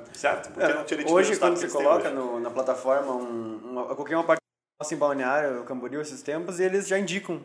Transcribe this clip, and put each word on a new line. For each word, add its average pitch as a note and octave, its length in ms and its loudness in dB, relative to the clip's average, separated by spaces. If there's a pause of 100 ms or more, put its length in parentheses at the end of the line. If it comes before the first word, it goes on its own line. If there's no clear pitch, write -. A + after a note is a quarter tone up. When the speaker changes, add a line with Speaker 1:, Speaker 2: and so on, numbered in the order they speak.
(140)
Speaker 1:
certo? - 380 0
Porque - 100 -6
Speaker 2:
É, D#3+ 120 6
Speaker 1:
não - 100 -2
teria D3+ 200 -4
tido D#3 80 2
o F3 60 8
Speaker 2:
hoje, G#3 120 6
Speaker 1:
resultado D3+ 200 4
Speaker 2:
quando E3+ 40 2
Speaker 1:
que - 60 -2
Speaker 2:
você - 60 -2
Speaker 1:
eles - 100 -4
têm C#3 80 2
Speaker 2:
coloca E3+ 240 4
Speaker 1:
hoje. C3+ 80 -4
Speaker 2:
no, B2 240 -4
na A#2 100 -4
plataforma, C3 600 0
um, A#2 440 -6
uma, B2 260 -8
eu B2+ 140 -6
coloquei C#3+ 180 -4
uma E3 100 2
parte E3 160 4 (400)
nossa D3 140 -4
em - 20 -2
Balneário, C3+ 680 0
Camboriú B2+ 360 -6
esses D3 220 -10
tempos, E3+ 380 -4
e - 20 0
eles F#3+ 240 2
já F#3+ 120 2
indicam, F3+ 460 -4